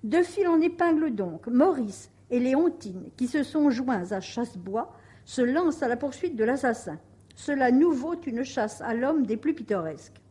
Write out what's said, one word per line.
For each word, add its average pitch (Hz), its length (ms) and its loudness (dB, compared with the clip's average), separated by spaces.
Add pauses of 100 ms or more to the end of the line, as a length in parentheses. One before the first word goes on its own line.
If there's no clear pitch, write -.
de 311 180 2
fil 359 260 0
en 330 140 4
épingle 330 520 2
donc, 185 340 -6
Maurice 247 640 2 (180)
et 247 100 2
Léontine, 262 800 0
qui 247 100 -2
se 285 160 0
sont 294 280 2
joints 226 400 -2
à 196 100 -4
Chassebois, 190 760 -6 (300)
se - 160 -4
lancent 294 420 2
à 240 40 0
la 240 100 0
poursuite 285 380 -6
de 220 80 0
l'assassin. 233 540 -2 (380)
Cela 269 360 0
nous 302 200 6
vaut 311 340 -4
une 240 180 -4
chasse - 380 -4
à 233 120 -4
l'homme 262 320 0
des 220 120 -2
plus 302 160 -2
pittoresques. 180 760 -6